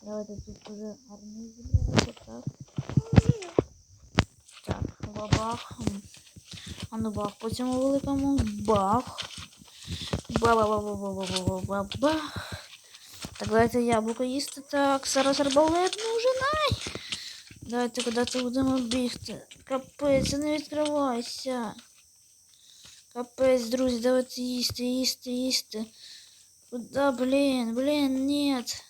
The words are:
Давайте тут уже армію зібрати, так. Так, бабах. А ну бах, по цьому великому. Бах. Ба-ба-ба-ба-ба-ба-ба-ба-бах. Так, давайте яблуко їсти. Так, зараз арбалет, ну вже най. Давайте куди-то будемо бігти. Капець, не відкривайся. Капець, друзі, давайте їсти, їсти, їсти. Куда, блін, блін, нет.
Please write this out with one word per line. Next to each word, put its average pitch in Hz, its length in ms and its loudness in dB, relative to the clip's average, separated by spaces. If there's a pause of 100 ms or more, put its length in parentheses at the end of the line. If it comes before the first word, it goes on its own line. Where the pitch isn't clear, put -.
Давайте 208 320 -8
тут - 340 -14
уже 214 260 -10 (180)
армію 214 440 -16
зібрати, - 560 2 (120)
так. 233 180 -14 (2250)
Так, - 180 -4 (320)
бабах. 220 640 -2 (1080)
А 226 80 -8
ну 220 140 -4
бах, 202 240 -6
по 226 140 -10
цьому 254 300 -2
великому. 277 640 0
Бах. 208 760 0 (1080)
Ба-ба-ба-ба-ба-ба-ба-ба-бах. 202 2250 0 (840)
Так, 202 120 -4
давайте 226 320 4
яблуко 233 420 0
їсти. 277 380 -4
Так, 277 460 2
зараз 269 320 2
арбалет, 320 580 4
ну 453 200 -2
вже 466 100 2
най. 539 440 2 (880)
Давайте 240 420 -2
куди-то 240 400 0
будемо 262 360 0
бігти. 240 680 -4 (160)
Капець, 269 680 0
не 302 240 0
відкривайся. 277 1160 -2 (1400)
Капець, 254 500 2
друзі, 247 360 2
давайте 254 420 2
їсти, 247 420 -2
їсти, 254 480 -2
їсти. 247 540 -2 (840)
Куда, 247 420 0
блін, 254 640 2
блін, 269 500 2
нет. 285 640 0